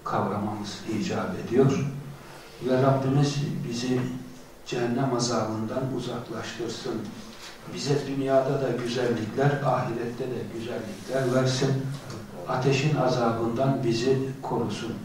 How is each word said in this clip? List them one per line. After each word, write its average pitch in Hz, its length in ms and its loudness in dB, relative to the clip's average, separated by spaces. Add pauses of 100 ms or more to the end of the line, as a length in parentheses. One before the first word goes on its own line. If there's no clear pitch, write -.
kavramamız 101 760 -2 (200)
icap - 360 -2 (100)
ediyor. - 400 4 (840)
Ve 127 140 6
Rabbimiz 135 540 4 (320)
bizi 123 320 0 (640)
cehennem 120 500 0
azabından 117 840 0
uzaklaştırsın. 117 960 -6 (800)
Bize 139 320 0
dünyada 135 540 2
da 127 80 0 (140)
güzellikler, 120 680 2 (140)
ahirette 120 580 0
de 117 180 -4 (120)
güzellikler 123 800 -2
versin. 131 340 4 (800)
Ateşin 135 480 4
azabından 117 880 2
bizi 120 360 4 (220)
korusun 113 520 -2 (120)